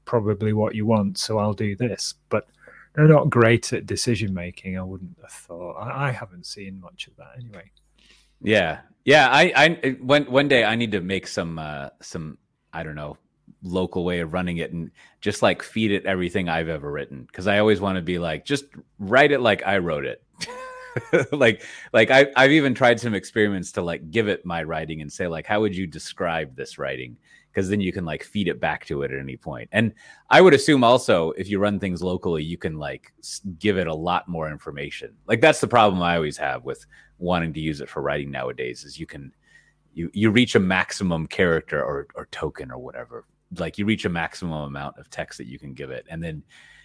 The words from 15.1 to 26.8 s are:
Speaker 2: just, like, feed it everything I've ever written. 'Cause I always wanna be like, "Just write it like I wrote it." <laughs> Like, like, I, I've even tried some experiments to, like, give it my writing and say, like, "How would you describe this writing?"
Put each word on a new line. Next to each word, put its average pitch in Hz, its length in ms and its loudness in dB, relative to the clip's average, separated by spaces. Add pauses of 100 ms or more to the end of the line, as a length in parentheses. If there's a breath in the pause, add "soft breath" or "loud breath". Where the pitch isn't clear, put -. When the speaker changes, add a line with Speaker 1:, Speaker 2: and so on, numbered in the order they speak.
Speaker 2:
just, - 180 -4
like, 95 220 0
feed 110 300 -2
it 98 120 -2
everything 92 420 -2
I've 82 220 -2
ever 73 240 -8
written. 69 400 -12
'Cause 92 140 -10
I 101 120 4
always 107 220 4
wanna 95 220 -2
be 87 160 -4
like, 80 260 -6
"Just 143 220 -4 (320)
write 127 340 4
it 135 80 2
like 107 220 2
I 101 160 0
wrote 78 260 -2
it." - 180 -8 (160)
<laughs> 508 920 -4
Like, 127 300 4 (300 loud breath)
like, 113 180 6
I, 135 160 8 (100)
I've 135 140 8
even 139 240 4
tried 120 240 4
some 117 160 -4
experiments 98 580 0
to, 98 100 -4
like, 82 280 -6
give 110 180 0
it 95 160 -2
my 85 180 -4
writing 80 380 -6
and 73 120 -14
say, 92 140 -6
like, 82 200 -6
"How 107 140 0
would 104 140 0
you 92 120 -4
describe 80 680 -8
this 67 220 -14
writing?" 65 400 -10 (380 soft breath)